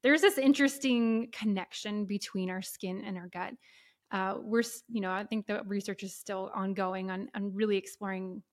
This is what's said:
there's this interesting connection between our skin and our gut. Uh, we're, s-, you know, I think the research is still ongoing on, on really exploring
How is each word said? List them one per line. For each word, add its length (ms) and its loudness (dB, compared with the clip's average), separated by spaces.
there's 200 6
this 160 6
interesting 920 4
connection 720 -2
between 440 -2
our 120 -4
skin 420 -8
and 140 -6
our 100 -10
gut. 260 -8
Uh, 300 0
we're, 200 2
s-, 280 -4
you 120 -2
know, 120 -2
I 120 -2
think 220 -4
the 180 -2
research 380 -4
is 120 -10
still 400 -6
ongoing 560 -2
on, 240 -6
on 200 -4
really 220 2
exploring 640 -6